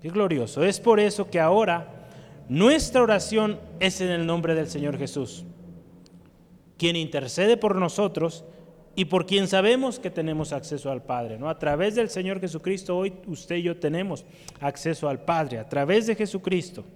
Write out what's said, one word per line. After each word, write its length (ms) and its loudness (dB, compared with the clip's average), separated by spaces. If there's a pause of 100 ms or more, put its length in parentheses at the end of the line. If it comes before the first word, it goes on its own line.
Qué 100 -8
glorioso. 520 0
Es 160 2
por 220 6
eso 280 2
que 120 0
ahora 640 2 (420)
nuestra 540 4
oración 560 2 (220)
es 200 0
en 100 0
el 140 0
nombre 300 0
del 140 -2
Señor 280 -4
Jesús, 480 -6 (1300)
quien 180 0
intercede 640 0
por 180 0
nosotros 720 0 (500)
y 120 0
por 200 2
quien 220 2
sabemos 500 2
que 100 -8
tenemos 440 -4
acceso 400 -6
al 100 -6
Padre, 340 -4
¿no? 120 -6
A 100 -4
través 380 0
del 140 0
Señor 280 -4
Jesucristo, 580 -4
hoy 180 -2 (120)
usted 300 -6
y 60 -2
yo 140 -2
tenemos 480 -4 (360)
acceso 480 -4
al 160 -4
Padre, 340 0
a 100 -10
través 380 2
de 80 0
Jesucristo. 680 -4 (120)